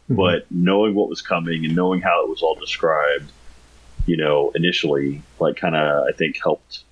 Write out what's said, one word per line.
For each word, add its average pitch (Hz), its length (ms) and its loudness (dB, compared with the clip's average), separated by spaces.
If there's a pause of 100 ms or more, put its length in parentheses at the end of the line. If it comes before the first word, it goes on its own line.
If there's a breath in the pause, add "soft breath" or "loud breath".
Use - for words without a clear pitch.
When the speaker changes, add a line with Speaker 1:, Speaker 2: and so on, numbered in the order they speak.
Speaker 1:
Mm-hmm. 127 60 0
Speaker 2:
but 90 340 2
knowing 98 460 2
what 104 140 2
was - 120 -10
coming 82 440 -2
and 80 100 0
knowing 92 240 2
how 87 240 2
it 80 60 -2
was 78 120 -8
all 80 140 0
described, 73 760 -2 (760)
you 85 100 2
know, 73 400 2
initially, 73 680 -2 (200)
like, 82 160 0
kinda, 76 500 0
I - 60 0
think - 280 -4
helped, - 500 -4